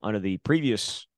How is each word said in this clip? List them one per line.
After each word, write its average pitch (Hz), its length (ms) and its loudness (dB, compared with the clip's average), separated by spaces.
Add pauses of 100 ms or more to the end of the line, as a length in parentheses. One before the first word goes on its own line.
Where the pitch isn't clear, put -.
under 104 180 0
the 95 180 0
previous, 139 680 0 (120)